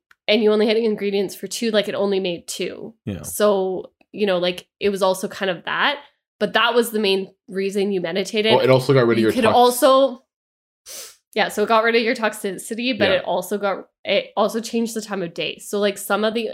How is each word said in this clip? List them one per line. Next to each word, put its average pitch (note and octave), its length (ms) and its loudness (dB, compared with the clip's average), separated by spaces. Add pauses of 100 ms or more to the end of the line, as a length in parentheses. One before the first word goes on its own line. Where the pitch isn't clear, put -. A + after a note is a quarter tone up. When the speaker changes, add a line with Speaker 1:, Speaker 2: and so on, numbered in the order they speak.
(280)
Speaker 1:
and G#3+ 160 4
you G#3 80 6
only G#3+ 160 4
had G#3+ 80 2
ingredients G3+ 580 -2
for - 140 -14
two, A3+ 240 -4
like, G3+ 160 0
it F#3 80 -6
only G3 240 0
made F3+ 260 -6
two. - 480 -10 (100)
Speaker 2:
Yeah. F2 180 -8
Speaker 1:
So, F#3+ 720 -2 (200)
you G#3 140 -2
know, F#3 120 2
like, F3+ 300 -4 (100)
it G3+ 120 0
was F#3+ 120 -2
also F#3+ 240 2
kind F#3+ 240 -4
of E3 140 -6
that, A#3+ 360 -2 (380)
but G3+ 140 -2
that A#3 220 2
was A#3 160 2
the G#3+ 100 -2
main F#3+ 320 0 (160)
reason G3 440 -2
you F#3+ 80 -2
meditated. G#3 520 -2
Speaker 3:
Well, C3+ 120 4
it B2+ 60 6
also C3 240 4
got B2+ 120 6
rid A#2 80 4
of - 40 0
Speaker 1:
You A2 80 4
Speaker 3:
your G#2+ 60 2
Speaker 1:
could A#3+ 120 2
Speaker 3:
tox- G#3+ 120 4
Speaker 1:
also, B3+ 680 4 (1080)
yeah, F#3+ 140 2
so G#3 140 -2
it G#3 60 0
got A3+ 160 4
rid A#3 120 2
of A#3+ 60 2
your A#3 120 0
toxicity, A3 840 -4
but G3+ 100 2
Speaker 3:
Yeah. F#3+ 80 2
Speaker 1:
it - 80 -2
also F3+ 340 -4
got, G3 300 -4 (160)
it - 320 -2
also G#3+ 240 0
changed A3+ 340 -4
the A3 80 -8
time G3+ 200 -8
of E3+ 120 -8
day. D#3 240 -8
So, - 200 -6
like, G3+ 200 0
some G#3 260 -2
of G#3+ 100 0
the A3+ 200 -4